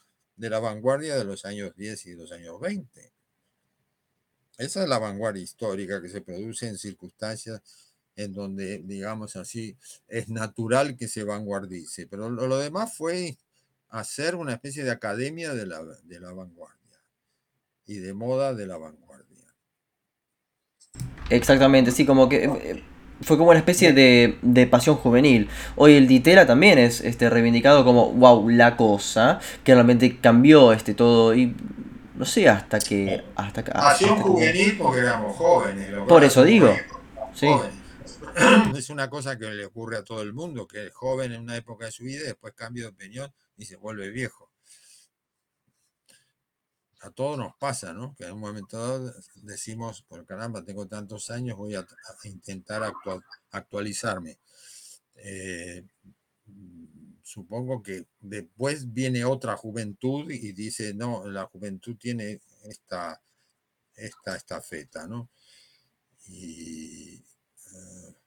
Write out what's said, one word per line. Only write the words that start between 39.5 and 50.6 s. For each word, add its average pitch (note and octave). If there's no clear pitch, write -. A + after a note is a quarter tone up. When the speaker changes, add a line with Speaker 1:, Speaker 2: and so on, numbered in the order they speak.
Speaker 1:
le G#2
ocurre A2
a G2+
todo A2
el G#2
mundo, C#3
que G#2
es -
joven B2+
en A#2
una A#2
época A2+
de A2
su A2+
vida C3+
y D3+
después A2
cambia A#2
de A2
opinión G#2
y G#2
se F#2
vuelve G2+
viejo. A#2+
A G2+
todos C#3+
nos A2
pasa, A#2
¿no? B2+
Que F2+
en F2+
un G#2+
momento G#2
dado B2+
decimos, G#2+
"Por E2
caramba, G#2+